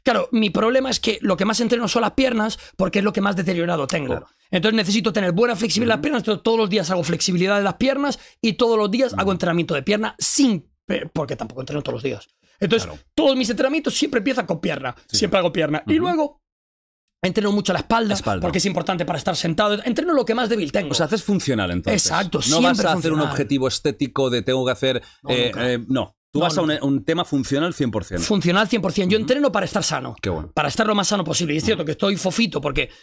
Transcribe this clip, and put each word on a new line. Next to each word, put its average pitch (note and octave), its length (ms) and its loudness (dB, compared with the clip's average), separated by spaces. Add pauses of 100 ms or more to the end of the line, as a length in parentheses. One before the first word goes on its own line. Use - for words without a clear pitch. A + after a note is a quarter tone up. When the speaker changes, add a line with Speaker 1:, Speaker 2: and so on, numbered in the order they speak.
Speaker 1:
claro, A3 280 0
mi A3 200 2
problema B3+ 400 2
es - 100 -2
que G#3+ 220 0
lo G3 160 2
que F#3+ 80 0
más A3 140 0
entreno A#3 280 0
son A#3 140 0
las G#3 80 0
piernas A3+ 480 0 (180)
porque F#3+ 220 0
es G3 80 2
lo G3+ 80 0
que G3+ 80 0
más G3+ 120 2
deteriorado E3+ 520 0
tengo. C#3+ 220 -2
Speaker 2:
Claro. - 180 -6 (240)
Speaker 1:
Entonces G#3+ 260 2
necesito G#3 380 0
tener F#3+ 180 2
buena A3+ 240 2
flexibilidad A3+ 380 2
en - 20 0
las - 0 -
Speaker 2:
Ujú. D3 60 -4
Speaker 1:
piernas, C#4+ 180 0
entonces G#3+ 220 -2
todos A3+ 160 2
los A3 100 2
días F3+ 220 0
hago F3+ 120 0
flexibilidad F3+ 540 0
de G3+ 80 2
las F#3+ 120 -2
piernas C4+ 420 0 (240)
y A3+ 120 2
todos A#3 220 2
los G#3 140 2
días A#3+ 240 0
hago F#3+ 80 0
Speaker 2:
Ujú. F#3+ 100 2
Speaker 1:
entrenamiento E3+ 400 0
de C#3+ 100 -2
pierna G#3 360 0
sin, A3+ 500 2 (160)
pe-, F#3 260 -4
porque C#3+ 240 -4
tampoco A#2+ 280 -10
entreno D3 200 -6
todos B2+ 120 -6
los A2+ 80 -8
días. B2 260 -6 (320)
Entonces, G3+ 260 0
Speaker 2:
Claro. D#2 140 -14 (140)
Speaker 1:
todos C#4+ 240 4
mis A#3 100 0
entrenamientos C4+ 480 0
siempre D4 220 0
empiezan A3 260 -2
con E3 160 -4
pierna. C#3 340 -4 (120)
Speaker 2:
Sí. - 100 -6
Speaker 1:
Siempre G3+ 220 2
hago F3 120 2
pierna. D#3 360 -2
Y - 80 2
Speaker 2:
Ujú. D#4+ 80 4
Speaker 1:
luego D#4+ 400 -2 (800)
entreno G3+ 300 0
mucho G3+ 200 0
la E3 80 0
espalda, A3+ 340 0
Speaker 2:
Espalda. - 280 -2
Speaker 1:
porque F3 160 0
es F3 80 2
importante F3 380 -2
para D#3+ 140 -4
estar F3 180 -2
sentado. G#3 480 0
Entreno D#4+ 280 0
lo C4+ 120 2
que A3+ 100 0
más A#3+ 140 0
débil G3+ 220 0
tengo. E3 200 -2
Speaker 2:
O C#3+ 40 -2
sea, E3 120 0
haces G3 180 -2
funcional, A#2 460 0
entonces. F#2 340 0
Speaker 1:
Exacto, E3+ 340 -2 (100)
Speaker 2:
No D#3 120 4
vas B3+ 160 4
Speaker 1:
siempre G3 100 0
Speaker 2:
a E3 60 2
hacer D#3 40 2 (160)
un D#3 60 0
Speaker 1:
funcional. D3+ 140 0
Speaker 2:
objetivo C3+ 360 0
estético C3+ 640 -2
de A#2+ 120 0
tengo C3 220 0
que B2+ 80 2
hacer, B2+ 300 0 (200)
Speaker 1:
No, - 80 -6
Speaker 2:
eh, B2 160 2
Speaker 1:
nunca. A#2+ 260 -2
Speaker 2:
eh, A#2+ 160 -2
no. B2+ 280 -2 (160)
Tú D3 80 0
Speaker 1:
No, E3+ 40 2
Speaker 2:
vas E3 140 0
a - 40 2
un, D#3 60 0
Speaker 1:
nunca. D#3 160 -2
Speaker 2:
un C#3 200 0
tema E3+ 200 0
funcional C#3+ 480 -2
cien B2+ 180 -2
por G#2 140 -4
cien. F2 160 -6
Speaker 1:
Funcional F#3 480 2
cien G#3+ 140 0
por F3 100 -2
cien. F#3 160 0
Yo G#3+ 80 2
Speaker 2:
Ujú. A3 60 0
Speaker 1:
entreno C4+ 280 2
para F#3+ 140 -2
estar F3+ 180 -2
sano. C3 380 -4
Speaker 2:
Qué - 80 -4
bueno. E2 240 -4
Speaker 1:
Para D3+ 160 0
estar G#3+ 180 0
lo G#3+ 80 2
más G3+ 140 0
sano G3 160 0
posible. D#3 300 -2
Y - 20 0
es D#3 80 -2
cierto G3 180 0
Speaker 2:
Ujú. D3 40 -6
Speaker 1:
que D#3 60 -4
estoy G3 240 0
fofito F3+ 440 -2
porque C#3 300 -2 (120)